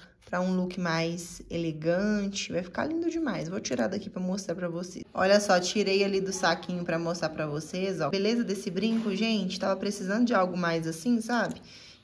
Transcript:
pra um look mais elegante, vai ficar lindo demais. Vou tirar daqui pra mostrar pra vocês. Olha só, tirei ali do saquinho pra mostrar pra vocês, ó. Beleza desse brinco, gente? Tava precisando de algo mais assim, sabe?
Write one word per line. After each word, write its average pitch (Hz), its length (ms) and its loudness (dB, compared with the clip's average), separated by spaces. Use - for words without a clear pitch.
pra 180 120 0
um 185 140 2
look 185 240 0
mais 170 720 -2
elegante, 175 1000 0
vai 175 100 0
ficar - 240 -4
lindo 330 240 -2
demais. 240 400 -2
Vou 190 100 -4
tirar 240 280 0
daqui 202 240 -4
pra 185 100 -6
mostrar 185 320 -2
pra 175 160 -4
vocês. 175 420 -8
Olha 196 280 6
só, 202 200 6
tirei 196 440 2
ali 196 180 2
do 185 100 -2
saquinho 180 540 0
pra 165 140 0
mostrar 165 300 -2
pra 156 180 -4
vocês, 180 520 -4
ó. 147 120 0
Beleza 214 320 2
desse 202 260 -4
brinco, 220 460 0
gente? 208 440 0
Tava 190 160 0
precisando 202 500 0
de 233 100 2
algo 185 200 4
mais 170 300 2
assim, 220 340 2
sabe? 220 400 0